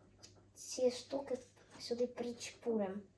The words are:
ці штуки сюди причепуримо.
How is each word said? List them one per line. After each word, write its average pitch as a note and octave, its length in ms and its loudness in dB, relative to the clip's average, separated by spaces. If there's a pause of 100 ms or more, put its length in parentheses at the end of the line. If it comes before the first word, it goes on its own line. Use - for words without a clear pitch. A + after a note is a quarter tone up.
(540)
ці - 360 4
штуки C4+ 480 -2 (400)
сюди A#3+ 280 2
причепуримо. A3+ 920 -2 (180)